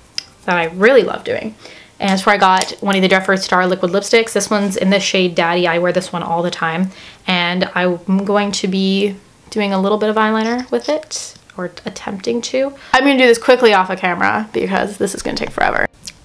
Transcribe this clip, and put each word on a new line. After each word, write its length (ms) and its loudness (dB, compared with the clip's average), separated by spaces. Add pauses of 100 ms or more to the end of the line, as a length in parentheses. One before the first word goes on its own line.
(460)
that 100 -2
I 120 -2
really 360 4
love 220 -6
doing. 300 -6 (440)
And 120 -2
that's 140 0
where 80 4
I 40 0
got 420 2
one 160 0
of 60 2
the 80 4
Jeffree 280 2
Star 300 2
liquid 240 0
lipsticks. 400 -2
This 180 -2
one's 280 0
in 140 2
the 100 2
shade 340 0
Daddy. 320 0
I 120 0
wear 120 0
this 220 -4
one 100 -6
all 180 -4
the 80 -2
time. 420 -4 (360)
And 480 0
I'm 480 0
going 300 0
to 160 -4
be 480 0 (320)
doing 240 -2
a 80 0
little 160 2
bit 100 0
of 80 0
eyeliner 560 -2
with 160 -4
it, 480 -6 (220)
or 80 -8 (200)
attempting 580 -6
to. 300 -2 (200)
I'm 100 4
gonna 140 4
do 100 6
this 100 6
quickly 360 4
off 160 2
of 100 -4
camera 540 -2
because 440 -2
this 160 -2
is 80 -10
gonna 140 -6
take 160 -8
forever. 380 0 (360)